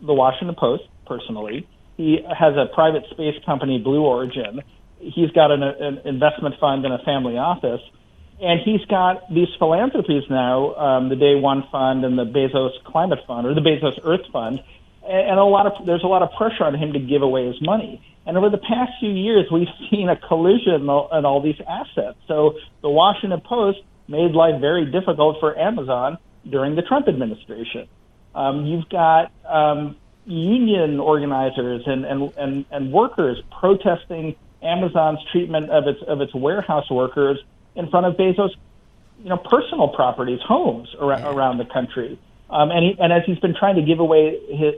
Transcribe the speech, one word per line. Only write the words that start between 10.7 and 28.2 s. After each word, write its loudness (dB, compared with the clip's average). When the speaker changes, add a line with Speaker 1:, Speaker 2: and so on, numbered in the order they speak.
Speaker 1:
um, 0
the 0
Day 6
One 0
Fund 0
and 0
the 0
Bezos 0
Climate -2
Fund, -6
or -2
the 0
Bezos 0
Earth 0
Fund. -6
A-, -8
and 2
a 6
lot 6
of, -4
there's 0
a -2
lot 4
of -2
pressure -2
on 0
him -4
to -2
give 0
away 0
his -8
money. -4
And -2
over 4
the 0
past -4
few -2
years, 2
we've 2
seen 0
a 2
collision 2
in -2
all, 2
in 0
all 2
these -2
assets. -6
So 2
the -4
Washington 2
Post -2
made 0
life 4
very 2
difficult 0
for 0
Amazon -2
during -2
the 0
Trump 0
administration. -8